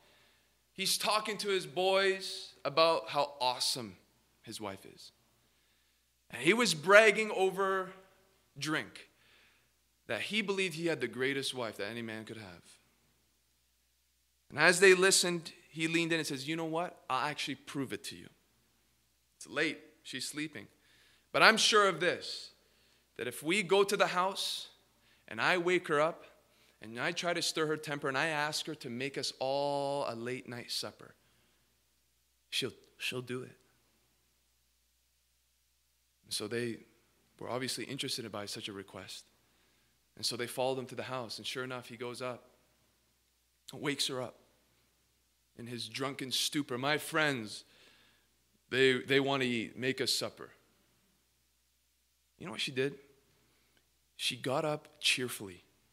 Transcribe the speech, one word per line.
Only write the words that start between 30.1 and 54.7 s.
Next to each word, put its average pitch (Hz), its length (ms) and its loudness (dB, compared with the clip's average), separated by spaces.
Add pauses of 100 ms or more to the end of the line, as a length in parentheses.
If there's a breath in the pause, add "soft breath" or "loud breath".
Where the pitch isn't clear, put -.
late 120 340 -8
night 120 200 -10
supper, - 460 -10 (1300)
she'll, - 240 -4 (240)
she'll 127 240 -6
do 123 220 -8
it." 120 140 -18 (2750)
And 101 80 -8
so 107 160 -4
they 117 300 -4 (600)
were 104 100 -10
obviously 123 360 -4
interested 131 440 -8
by 104 180 -8
such 107 200 -10
a 107 60 -10
request. 98 500 -14 (920)
And 107 80 -6
so 117 100 -2
they 120 120 -4
followed 131 300 0
him 123 100 -6
to 123 80 -14
the 117 80 -6
house. 123 340 -8
And 107 100 -12
sure 131 160 -6
enough, 127 240 -10
he 120 80 -14
goes 120 260 -10
up, 123 280 -10 (1200)
wakes 143 360 -2
her 131 140 -4
up - 180 -10 (1200)
in 117 100 -14
his 117 200 -8
drunken 135 440 -6
stupor. 139 460 0
"My 143 200 2
friends, 143 680 0 (1040 soft breath)
they, 127 300 4
they 135 200 2
want 139 240 2
to 127 40 0
eat. 117 300 -4
Make 131 240 -2
us 117 120 0
supper." 101 360 -6 (1900)
You - 80 -14
know 180 80 -10
what - 80 -6
she 151 100 -4
did? 135 240 -2 (1200)
She - 200 -4
got 135 300 0
up 151 220 -4 (120)